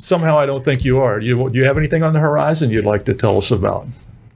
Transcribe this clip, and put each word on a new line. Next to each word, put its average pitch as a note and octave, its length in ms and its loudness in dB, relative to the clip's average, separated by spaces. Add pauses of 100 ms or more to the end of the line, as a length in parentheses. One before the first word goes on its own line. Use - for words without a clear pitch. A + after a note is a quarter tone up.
somehow D#3+ 380 0
I C#3+ 80 2
don't C3+ 180 -6
think C3+ 200 0
you C3 140 2
are. A2+ 220 0
Do A2 60 -4
you, B2 240 0
do A2 80 -4
you C3 80 2
have C#3 120 2
anything D#3 240 0
on D#3+ 120 0
the D3+ 60 2
horizon D3+ 500 0
you'd A2 160 0
like G#2 180 0
to G#2+ 100 -2
tell G2+ 240 0
us - 140 0
about? G2 340 -2 (500)